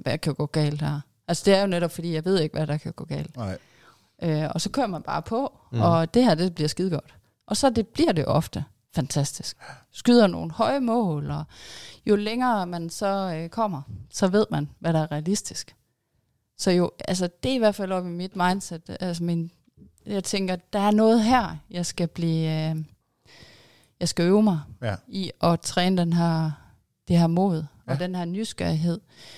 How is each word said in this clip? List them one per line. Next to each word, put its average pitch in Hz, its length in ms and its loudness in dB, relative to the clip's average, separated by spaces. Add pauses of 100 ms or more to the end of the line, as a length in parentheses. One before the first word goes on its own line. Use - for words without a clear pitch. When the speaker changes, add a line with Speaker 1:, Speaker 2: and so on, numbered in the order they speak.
Speaker 1:
"Hvad 127 160 -2
kan 147 160 -2
gå 151 120 -4
galt 147 340 -2
her?" 147 200 -4 (280)
Altså, 175 180 -2
det 196 80 8
er 190 60 4
jo 202 60 2
netop, 175 240 0
fordi 170 240 -6
jeg 160 100 -4
ved 185 160 2
ikke, 156 160 -2
hvad 156 100 -2
der 147 100 -2
kan 165 160 -8
gå - 120 -14
galt. 151 320 -8
Speaker 2:
Nej. 101 220 -6 (640)
Speaker 1:
Øh, 156 320 -2
og 170 60 -4
så 208 100 -4
kører 269 160 0
man 175 160 -6
bare - 200 -4
på, 254 360 -6 (140)
Speaker 3:
Mm. 117 80 -2
Speaker 1:
og 165 340 4
det 247 100 6
her, 196 100 6
det 170 200 -2
bliver 151 140 -2
skidegodt. 175 460 -4 (320)
Og 214 100 -2
så 269 140 4
det, 220 180 0
bliver 311 240 2
det 160 100 2
jo - 40 0
ofte - 380 0 (300)
fantastisk. - 640 -4 (360)
Skyder 240 340 6
nogle 165 260 -2
høje 233 280 0
mål, 196 500 0
og 147 140 -6 (640)
jo 208 100 4
længere 214 500 0
man 170 240 -8
så, 196 460 -2
øh, 165 120 -6
kommer, 196 340 -4 (280)
så - 180 0
ved 208 220 4
man, 147 180 -2 (100)
hvad 165 140 -2
der 160 80 2
er 156 120 -2
realistisk. 160 600 -6 (840)
Så - 120 0
jo, 175 200 4 (180)
altså, 185 200 -2 (140)
det 254 80 0
er 269 40 2
i 262 40 0
hvert 214 160 4
fald 190 180 -6
oppe 185 180 -4
i - 20 -8
mit 180 240 -8
mindset, 180 640 -2
altså 170 240 -4
min, 170 260 -2 (560)
jeg 202 180 -4
tænker, 190 320 -2 (160)
der 208 60 -2
er 202 120 4
noget 220 340 6
her, 214 320 2 (140)
jeg 175 160 -4
skal 170 220 -4
blive... 160 640 0
Øh, 160 60 -2 (1200)
jeg 175 80 -2
skal - 160 0
øve 196 180 6
mig 185 180 4 (220)
Speaker 2:
Ja. 107 120 -2 (140)
Speaker 1:
i 190 220 -8 (120)
at 170 180 4
træne 180 380 0
den 170 140 2
her, 165 380 2 (580)
det 175 100 6
her 170 80 6
mod 170 380 2 (220)
og 131 120 -2
Speaker 2:
Ja. 175 60 -2
Speaker 1:
den 180 100 -6
her 180 100 -4
nysgerrighed. 170 760 -2 (380)